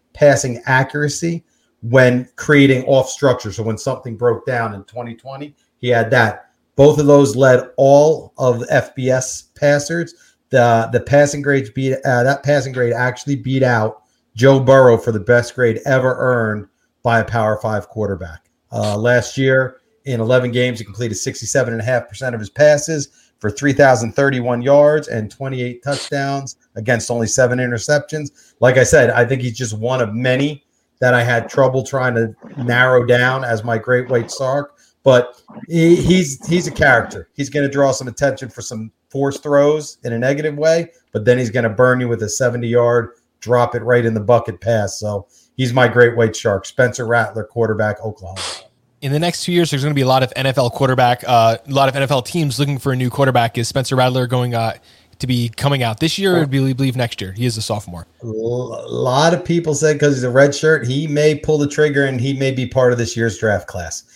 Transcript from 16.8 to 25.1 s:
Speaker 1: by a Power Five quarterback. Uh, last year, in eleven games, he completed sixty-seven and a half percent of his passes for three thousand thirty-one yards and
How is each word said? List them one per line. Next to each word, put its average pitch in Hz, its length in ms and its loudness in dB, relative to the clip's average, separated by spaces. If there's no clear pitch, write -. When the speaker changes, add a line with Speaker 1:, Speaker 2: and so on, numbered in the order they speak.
Speaker 1:
by 117 180 2
a 107 60 0
Power 110 320 -2
Five 107 320 -6
quarterback. 90 540 -8
Uh, 104 260 -4
last 120 400 0
year, 131 440 0
in 123 160 -4
eleven 123 300 2
games, 123 280 -2
he 104 60 -14
completed 107 300 -8
sixty-seven 120 580 -4
and 113 80 -6
a 104 40 -8
half 123 220 -2
percent 123 280 -10
of 113 40 -10
his 104 100 -12
passes 147 600 0
for 107 100 -4
three 139 240 -2
thousand 120 380 4
thirty-one 123 500 -2
yards 147 460 2
and 107 240 -6